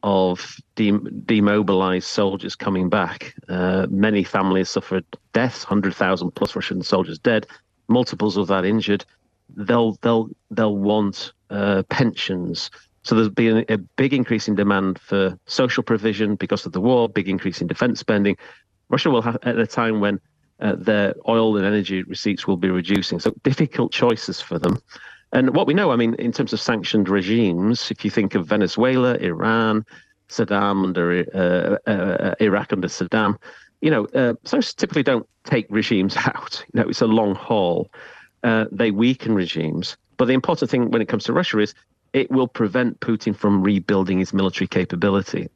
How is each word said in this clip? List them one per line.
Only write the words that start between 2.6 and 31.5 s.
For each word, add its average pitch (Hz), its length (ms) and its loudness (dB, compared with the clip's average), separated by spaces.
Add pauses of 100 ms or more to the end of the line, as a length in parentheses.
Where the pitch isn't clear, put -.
back. 90 460 -4 (140)
Uh, 92 400 0
many 101 340 2
families 95 460 0
suffered - 360 -4 (280)
deaths, - 320 -2
hundred 101 300 -2
thousand 92 380 -2
plus - 220 -4
Russian 92 280 -6
soldiers 92 360 -2
dead, 110 280 0 (420)
multiples 107 480 0
of 98 120 -2
that 95 160 0
injured. 104 400 0 (520)
They'll, 113 360 2 (100)
they'll, 113 260 2 (220)
they'll 107 260 0
want, 101 560 0 (180)
uh, 101 380 0
pensions. 90 840 -2 (340)
So - 100 0
there's 110 140 4
been 113 400 2
a 110 100 0
big 131 340 -2
increase 117 360 0
in 104 80 0
demand 98 420 2
for 95 480 -2
social 127 360 0
provision 107 520 0
because 95 320 -4
of 85 60 -12
the 90 80 -2
war, 120 280 4
big 101 200 -2
increase 95 320 -4
in 87 80 -4
defense 113 320 0
spending. 101 360 2 (520)
Russia 139 200 0
will 120 140 2
have, 117 200 -2
at 117 160 -2
a 113 80 2
time 110 340 0
when, 101 200 0 (400)
uh, 104 160 0
their 104 380 0 (140)
oil 113 280 4
and 98 100 2
energy 98 380 0
receipts 95 420 -4
will 98 100 0
be 92 140 0
reducing. 90 500 0
So - 100 0 (140)
difficult 135 480 0
choices - 480 0
for - 180 -6
them. - 220 0 (520)
And 127 220 4
what 165 120 4
we 147 80 2
know, 185 180 2
I 120 40 2
mean, 117 180 2
in 120 180 -2
terms 117 200 -2
of 107 80 -4
sanctioned 107 480 0
regimes, 101 840 0
if - 140 -8
you 104 60 0
think 101 240 0
of 90 120 0
Venezuela, 120 720 2
Iran, 110 680 0 (440)
Saddam 101 540 0
under, 87 420 0 (100)
uh, 90 560 0